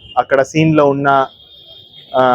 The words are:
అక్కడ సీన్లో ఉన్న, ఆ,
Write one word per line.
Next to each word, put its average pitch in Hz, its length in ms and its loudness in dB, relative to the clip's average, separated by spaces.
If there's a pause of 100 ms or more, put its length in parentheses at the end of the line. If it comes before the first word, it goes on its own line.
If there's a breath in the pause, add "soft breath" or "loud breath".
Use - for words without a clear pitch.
(180)
అక్కడ 135 240 -2
సీన్లో 156 480 0
ఉన్న, 139 380 0 (880)
ఆ, 127 80 0 (120)